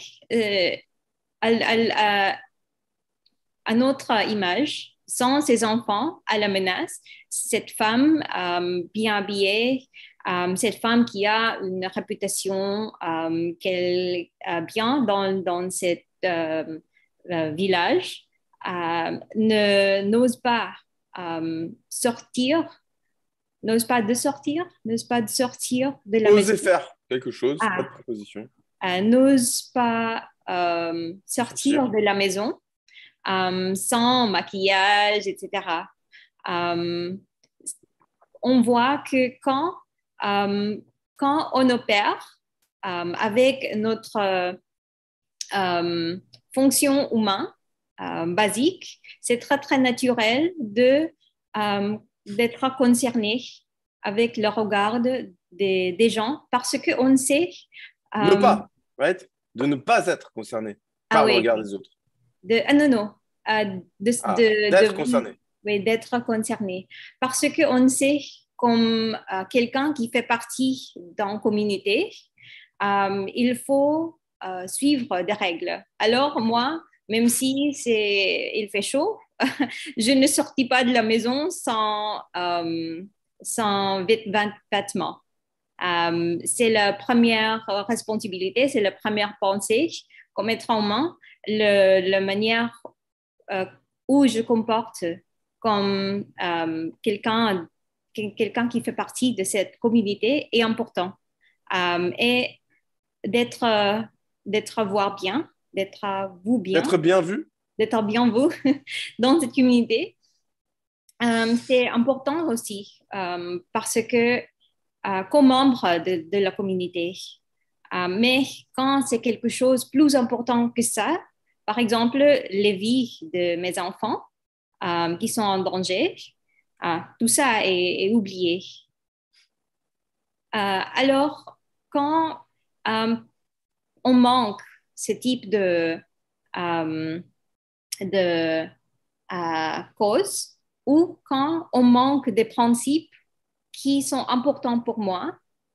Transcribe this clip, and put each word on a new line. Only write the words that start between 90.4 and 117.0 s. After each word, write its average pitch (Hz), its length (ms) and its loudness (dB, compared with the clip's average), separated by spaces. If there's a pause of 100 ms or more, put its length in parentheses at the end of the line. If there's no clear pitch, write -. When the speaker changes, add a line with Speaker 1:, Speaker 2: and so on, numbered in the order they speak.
Speaker 1:
être - 200 -4
humain, 220 460 0 (300)
le, 196 640 4
la 196 120 2
manière, 220 600 -2 (680)
euh, 190 160 -4 (420)
où 277 180 6
je 226 140 0
comporte 226 640 -2 (560)
comme, 196 640 -2 (180)
euh, 165 480 -4 (120)
quelqu'un, 220 680 -2 (460)
quel-, 208 200 -8
quelqu'un 233 340 -2
qui 240 120 -4
fait 233 120 -4
partie 226 420 -4
de 190 100 -4
cette 185 340 -4
communauté 220 720 0
est 226 100 4
important. 220 500 -4 (600)
Euh, 175 440 0
et 247 400 0 (680)
d'être, 240 380 -2
euh, 208 360 2 (460)
d'être 208 380 -2
voir 196 320 0
bien, 202 340 -4 (240)
d'être, 196 300 -6
euh, 196 240 -4 (160)
vous 233 140 0
bien. 185 220 0
Speaker 2:
D'être 185 160 2
bien 175 240 4
vu. 196 300 -4 (280)
Speaker 1:
D'être 220 240 0
bien 226 280 2
vu 269 520 0 (160)
<laughs> - 200 -12
dans 262 220 4
cette 254 140 -4
communauté. 247 600 2 (1080)
Euh, 226 340 2
c'est 247 320 2
important 277 600 0
aussi, 214 520 -8 (140)
euh, 175 440 -6 (140)
parce 214 300 -4
que, 240 380 2 (640)
euh, 190 240 -2
comme 294 180 8
membre 254 560 4
de, 175 260 -2
de 202 120 0
la 190 100 2
communauté, 185 640 -4 (800)